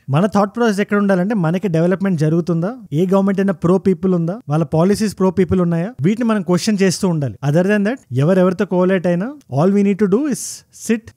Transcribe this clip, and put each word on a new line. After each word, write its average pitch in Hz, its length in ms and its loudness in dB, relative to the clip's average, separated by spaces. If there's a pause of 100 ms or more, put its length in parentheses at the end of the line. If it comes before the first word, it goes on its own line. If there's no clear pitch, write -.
మన 147 160 2
థాట్ 202 300 0
ప్రాసెస్ 226 240 0
ఎక్కడ 208 180 -2
ఉండాలంటే 196 380 0
మనకి 180 320 -2
డెవలప్‌మెంట్ 180 520 0
జరుగుతుందా, 165 540 0 (200)
ఏ 160 120 0
గవర్నమెంట్ 190 340 2
అయినా 196 140 0
ప్రో 170 240 2
పీపుల్ 185 380 0
ఉందా, 170 240 -4 (100)
వాళ్ళ 156 140 0
పాలసీస్ 185 560 0
ప్రో 190 120 2
పీపుల్ 185 300 0
ఉన్నాయా, 175 400 -2
వీటిని 214 260 0
మనం 214 140 0
క్వశ్చన్ 180 400 0
చేస్తూ 190 260 0
ఉండాలి. 143 280 -2 (140)
Other 160 140 2
than 202 240 0
that 254 100 -2 (160)
ఎవరెవరితో 180 520 2
కోలేట్ 180 420 0
అయినా 180 260 -2 (240)
all 185 180 2
we 202 120 2
need 202 160 0
to 202 120 2
do 233 40 2 (140)
is 180 60 -6 (520)
sit. 226 100 -2 (160)